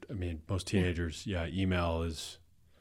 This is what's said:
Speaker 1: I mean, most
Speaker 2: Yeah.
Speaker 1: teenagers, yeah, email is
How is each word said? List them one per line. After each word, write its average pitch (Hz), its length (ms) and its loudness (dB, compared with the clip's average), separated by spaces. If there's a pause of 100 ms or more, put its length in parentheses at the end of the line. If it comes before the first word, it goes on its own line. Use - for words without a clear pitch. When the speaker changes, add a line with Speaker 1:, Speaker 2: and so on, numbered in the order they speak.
Speaker 1:
I - 40 -8
mean, 87 340 -4
most - 240 -2
Speaker 2:
Yeah. 101 100 6
Speaker 1:
teenagers, 85 440 0
yeah, 87 220 -2
email 85 560 2
is - 340 -6 (440)